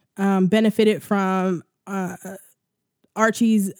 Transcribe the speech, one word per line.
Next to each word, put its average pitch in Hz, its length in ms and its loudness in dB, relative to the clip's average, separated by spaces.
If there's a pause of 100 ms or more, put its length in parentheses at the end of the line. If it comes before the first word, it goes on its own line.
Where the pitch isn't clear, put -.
(160)
um, 196 300 2
benefited 214 560 2
from, 190 600 -2 (240)
uh, 185 300 -8 (960)
Archie's, 220 640 2